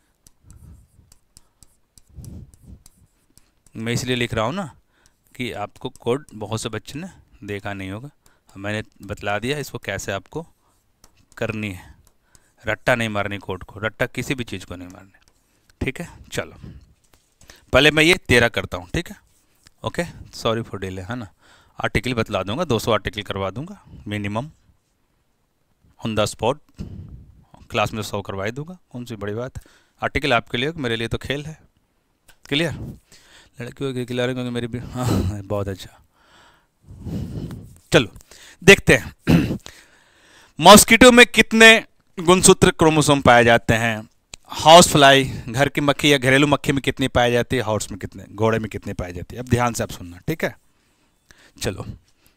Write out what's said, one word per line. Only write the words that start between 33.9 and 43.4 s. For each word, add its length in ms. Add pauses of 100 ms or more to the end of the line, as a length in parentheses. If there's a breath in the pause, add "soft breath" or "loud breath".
के 100
खिलाड़ी, 300
क्योंकि 160
मेरी 160
भी, 120
हाँ, 640
बहुत 260
अच्छा। 320 (1900 soft breath)
चलो, 200 (520 loud breath)
देखते 320
हैं 180 (140)
<clears throat> 300 (1000 loud breath)
मॉस्किटो 520
में 140
कितने 580 (360)
गुणसूत्र 500
क्रोमोसोम 500
पाए 240